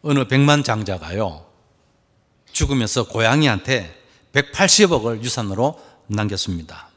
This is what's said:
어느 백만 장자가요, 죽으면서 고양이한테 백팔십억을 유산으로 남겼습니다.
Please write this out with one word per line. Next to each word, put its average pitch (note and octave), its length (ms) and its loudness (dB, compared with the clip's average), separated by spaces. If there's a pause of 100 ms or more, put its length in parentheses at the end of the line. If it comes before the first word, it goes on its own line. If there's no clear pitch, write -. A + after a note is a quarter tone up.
어느 C#3+ 240 0
백만 C#3+ 380 4
장자가요, F#2 800 -6 (1080)
죽으면서 B2+ 540 -2
고양이한테 A2+ 880 0 (380)
백팔십억을 C#3 920 2
유산으로 A#2+ 580 -4 (260)
남겼습니다. G2 920 -6